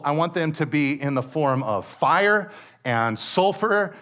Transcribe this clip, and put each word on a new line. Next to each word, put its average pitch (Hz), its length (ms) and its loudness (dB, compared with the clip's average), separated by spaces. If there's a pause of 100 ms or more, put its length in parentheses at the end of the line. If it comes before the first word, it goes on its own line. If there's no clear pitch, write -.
I 143 80 0
want 170 220 0
them 160 180 0
to 156 140 -2
be 143 360 0
in 139 120 -2
the 127 100 0
form 135 400 0
of 104 220 -2
fire 202 640 2 (320)
and 117 340 0
sulfur 202 840 0